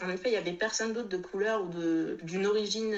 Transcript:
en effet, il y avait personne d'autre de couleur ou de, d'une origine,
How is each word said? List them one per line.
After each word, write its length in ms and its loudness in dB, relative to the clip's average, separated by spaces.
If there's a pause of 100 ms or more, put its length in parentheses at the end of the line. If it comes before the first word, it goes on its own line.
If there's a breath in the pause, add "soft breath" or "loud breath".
en 60 -2
effet, 200 0
il 40 4
y 40 4
avait 140 0
personne 400 0
d'autre 160 -2
de 100 -2
couleur 460 0
ou 60 -4
de, 540 0
d'une 220 0
origine, 520 2